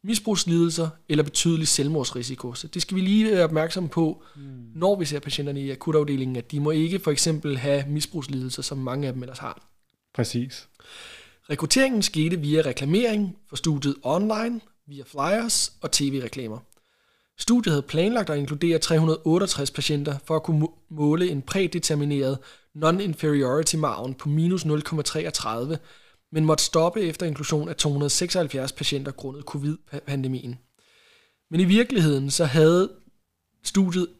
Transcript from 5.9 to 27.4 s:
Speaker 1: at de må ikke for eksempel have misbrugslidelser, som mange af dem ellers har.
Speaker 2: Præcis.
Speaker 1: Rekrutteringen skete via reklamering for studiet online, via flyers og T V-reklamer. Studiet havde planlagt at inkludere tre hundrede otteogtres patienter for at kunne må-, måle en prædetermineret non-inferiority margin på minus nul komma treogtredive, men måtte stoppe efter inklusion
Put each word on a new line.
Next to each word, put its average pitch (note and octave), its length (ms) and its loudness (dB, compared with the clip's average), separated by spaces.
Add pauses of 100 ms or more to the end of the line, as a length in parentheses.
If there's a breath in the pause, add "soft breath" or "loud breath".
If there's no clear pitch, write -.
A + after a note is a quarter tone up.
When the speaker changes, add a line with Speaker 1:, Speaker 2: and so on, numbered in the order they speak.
Speaker 1:
at A#2+ 140 -8
de D3 100 -2
må D3 100 2
ikke D#3+ 280 0
for E3+ 120 0
eksempel D3+ 480 0
have C#3 300 0
misbrugslidelser, C#3 720 -6
som C#3 160 -6
mange C3 280 -4
af B2+ 60 -4
dem B2+ 100 -8
ellers B2+ 160 -14
har. - 300 -12 (460)
Speaker 2:
Præcis. B2 540 -4 (840 loud breath)
Speaker 1:
Rekrutteringen A3 520 2
skete E3 380 0
via D3+ 200 2
reklamering F#3 760 0 (120)
for - 80 -14
studiet C#3+ 460 0
online, G#3+ 580 0 (260)
via C#3+ 200 -18
flyers F#3 760 0
og - 120 -4
T - 80 2
V-reklamer. B2+ 580 -4 (800)
Studiet A#3 340 2
havde C#3+ 100 2
planlagt F#3 480 0
at D3 80 0
inkludere D3+ 400 0
tre D#3+ 200 2
hundrede D#3+ 260 2
otteogtres D#3+ 460 2
patienter C#3+ 540 -2
for D#3+ 120 -2
at D3+ 60 0
kunne D#3+ 160 2
må-, D#3 200 0 (120)
måle D#3 400 2
en C#3+ 120 -4
prædetermineret D3 960 0 (360 loud breath)
non-inferiority D3+ 1040 2
margin C3 380 -2
på - 140 -8
minus E3 360 2
nul D3+ 180 0
komma D3+ 200 -4
treogtredive, D3 760 -4 (540 soft breath)
men D#3 120 2
måtte D#3 200 4
stoppe E3+ 360 2
efter F3 260 -2
inklusion D3+ 420 -2